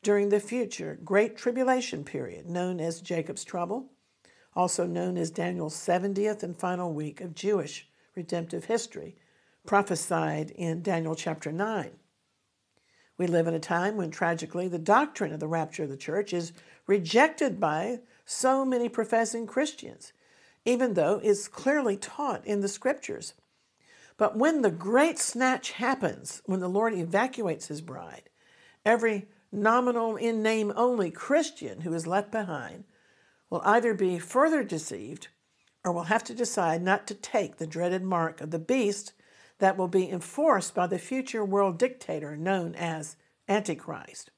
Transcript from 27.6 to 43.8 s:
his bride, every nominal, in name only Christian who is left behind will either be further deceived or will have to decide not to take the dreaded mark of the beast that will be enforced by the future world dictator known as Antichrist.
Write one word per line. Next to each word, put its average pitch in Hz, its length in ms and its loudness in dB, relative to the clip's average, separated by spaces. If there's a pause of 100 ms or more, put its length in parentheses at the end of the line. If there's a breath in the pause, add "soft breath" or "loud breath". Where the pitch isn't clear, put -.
his 151 140 -8
bride, 120 480 -14 (540 soft breath)
every 214 440 4 (240 soft breath)
nominal, 226 640 2
in 226 260 0
name 220 320 2
only 226 380 2
Christian 269 720 -2
who 170 120 -4
is 165 100 -4
left 202 280 -2
behind 151 500 -6 (680 soft breath)
will 170 160 -4
either 220 300 4
be 185 240 0
further 277 460 4
deceived 156 640 -8 (560)
or 180 80 0
will 175 120 -2
have 220 200 2
to 233 100 -10
decide 180 480 0
not 190 240 2
to 208 80 -10
take - 440 -2
the 165 100 -6
dreaded 175 340 0
mark 170 380 0
of 156 100 -8
the 165 80 -2
beast 202 540 0 (460 soft breath)
that 190 180 4
will 185 100 0
be 185 240 2
enforced 196 640 2
by 180 140 2
the 180 100 -2
future 262 460 -4
world 196 340 2
dictator 156 580 -2
known 170 380 -2
as 160 400 -6 (340)
Antichrist. - 880 -4